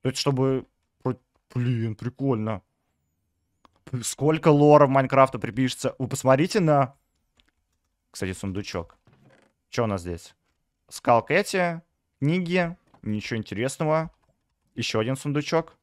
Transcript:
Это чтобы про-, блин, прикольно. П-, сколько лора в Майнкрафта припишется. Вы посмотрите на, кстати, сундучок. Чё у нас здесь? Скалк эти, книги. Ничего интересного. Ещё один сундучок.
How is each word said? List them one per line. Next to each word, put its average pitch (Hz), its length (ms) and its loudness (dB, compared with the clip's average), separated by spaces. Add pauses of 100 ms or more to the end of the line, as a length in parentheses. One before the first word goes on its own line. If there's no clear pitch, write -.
Это 131 120 -2
чтобы 135 500 -2 (360)
про-, 127 140 -4 (360)
блин, 117 440 -4
прикольно. 110 640 -4 (1200)
П-, 120 200 -10
сколько 151 440 0
лора 147 380 8
в 127 40 0
Майнкрафта 135 500 4
припишется. 123 580 -4
Вы 127 80 -4
посмотрите 135 540 2
на, 143 340 2 (1200)
кстати, 92 200 -6
сундучок. 95 640 -8 (760)
Чё 120 140 -2
у - 40 0
нас 95 140 -4
здесь? 85 340 -12 (520)
Скалк - 440 2
эти, 175 500 -2 (380)
книги. 175 560 -2 (260)
Ничего 107 360 -6
интересного. 151 760 -4 (640)
Ещё 113 240 -2
один 123 160 -2
сундучок. 147 680 -4